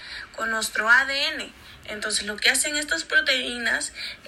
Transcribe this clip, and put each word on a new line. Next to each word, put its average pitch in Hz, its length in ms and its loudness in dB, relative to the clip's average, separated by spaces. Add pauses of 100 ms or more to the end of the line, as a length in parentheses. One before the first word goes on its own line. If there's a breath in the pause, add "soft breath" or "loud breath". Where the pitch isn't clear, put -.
(360 loud breath)
con 220 160 -2
nuestro 214 380 0
A 262 160 8
D 277 240 0
N. - 240 -8 (320 loud breath)
Entonces 214 400 -2
lo 208 100 -4
que 233 140 2
hacen 294 260 2
estas 311 300 -2
proteínas 247 880 2 (340 loud breath)